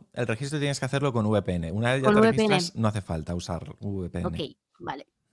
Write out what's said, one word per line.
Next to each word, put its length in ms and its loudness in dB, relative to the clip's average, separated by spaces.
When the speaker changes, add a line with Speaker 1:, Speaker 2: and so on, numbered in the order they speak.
Speaker 1:
el 140 -2
registro 320 -4
tienes 200 0
que 60 -2
hacerlo 280 0
con 120 2
V 180 4
P 100 -2
N. 180 -2
Una 220 0
vez 80 0
ya 60 -2
Speaker 2:
Con 80 6
Speaker 1:
te 60 8
Speaker 2:
V 120 6
P 100 2
N. 120 4
Speaker 1:
registras, 260 -2
no 60 4
hace 140 0
falta 340 -4
usar 440 -6
V 300 -6
P 100 -6
N. 80 -4
Speaker 2:
Ok, 300 -6
vale. 280 -10